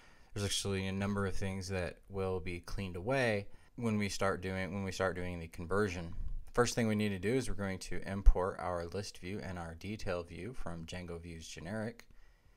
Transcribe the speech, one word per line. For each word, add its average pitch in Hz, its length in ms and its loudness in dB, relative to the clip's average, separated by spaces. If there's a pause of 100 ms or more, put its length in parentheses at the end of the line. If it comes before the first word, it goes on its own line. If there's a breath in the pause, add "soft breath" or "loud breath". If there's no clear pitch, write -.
(360 loud breath)
There's 101 100 0
actually 98 400 0
a 95 60 0
number 101 340 0
of 92 80 0
things 95 360 0
that 92 280 -2 (120)
will 92 300 -2
be 87 200 -4
cleaned 92 360 -4
away 110 520 2 (280 soft breath)
when 113 220 2
we 104 120 2
start 95 320 2
doing, 95 300 -2
when 98 120 -2
we 95 80 -2
start 92 240 0
doing 90 240 -2
the 82 80 -8
conversion. 90 680 0 (400)
First 120 200 4
thing 117 140 4
we 107 80 4
need 104 140 2
to 95 100 -2
do 101 140 2
is 131 160 2
we're 98 60 2
going 95 240 -2
to 85 300 -2
import 98 520 8
our 85 240 0
list 92 320 -6
view 92 260 -6
and 90 160 -6
our 82 160 -8
detail 92 480 -4
view 85 300 -8
from 85 320 -4
Django 85 360 -8
Views 82 280 -12
Generic. 170 560 -6 (520 soft breath)